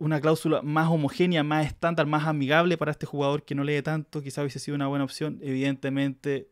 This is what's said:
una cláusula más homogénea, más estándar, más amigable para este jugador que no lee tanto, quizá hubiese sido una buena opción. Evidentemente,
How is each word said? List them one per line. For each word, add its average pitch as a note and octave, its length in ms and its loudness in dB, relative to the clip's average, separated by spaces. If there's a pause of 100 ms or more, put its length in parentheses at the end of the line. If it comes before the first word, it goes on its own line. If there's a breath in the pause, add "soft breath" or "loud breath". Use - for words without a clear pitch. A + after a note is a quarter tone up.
una D#3 180 2
cláusula D#3 420 2
más D#3+ 280 2
homogénea, E3 520 2
más D3+ 240 2
estándar, E3 400 0
más D3+ 220 0
amigable D#3 500 2
para D3+ 140 -2
este D3+ 140 -8
jugador C#3+ 400 0
que C#3+ 100 -6
no C#3 80 0
lee D3 180 0
tanto, D#3 400 -4
quizá C#3 200 -8
hubiese C#3 180 -4
sido C#3+ 160 -6
una C#3 120 0
buena C#3 180 0
opción. C#3+ 360 -6
Evidentemente, C#3 1120 -2